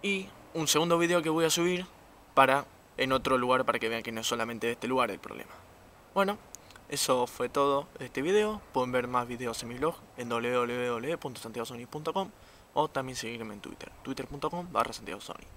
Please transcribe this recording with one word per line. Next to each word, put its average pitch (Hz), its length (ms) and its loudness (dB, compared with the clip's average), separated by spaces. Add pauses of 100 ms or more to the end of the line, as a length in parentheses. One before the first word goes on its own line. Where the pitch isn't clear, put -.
Y 196 280 -2 (240)
un 160 140 0
segundo 170 300 4
video 170 240 4
que 160 80 -2
voy 160 160 2
a 160 40 2
subir 180 360 0 (480)
para, 135 320 6 (300)
en 131 160 0
otro 131 260 4
lugar, 127 280 4
para 117 140 2
que 117 100 0
vean 113 140 -4
que 117 100 -6
no 113 80 -4
es 113 60 -4
solamente 117 400 -2
de 117 60 2
este 117 140 -6
lugar 123 240 2
el 92 80 -8
problema. - 320 -12 (640)
Bueno, 196 240 2 (500)
eso 127 400 2
fue 123 220 -4
todo 143 380 2 (120)
de 135 60 -10
este 131 160 -4
video. 214 400 2 (100)
Pueden 127 200 0
ver 123 160 0
más 123 200 0
videos 120 360 -6
en 117 60 -10
mi 120 60 -10
blog 151 200 -2 (220)
en 120 120 -8
w 120 240 0
w 123 340 0
w 120 300 -2
punto 131 240 -10
santiagosony 117 460 -8
punto 156 260 -6
com 190 160 0 (460)
o 151 120 2
también 131 280 -4
seguirme 113 400 -8
en 101 40 -14
Twitter, - 320 -14 (120)
twitter - 240 -8
punto 143 220 -4
com 175 220 -6
barra 117 220 0
santiagosony. - 520 -12 (120)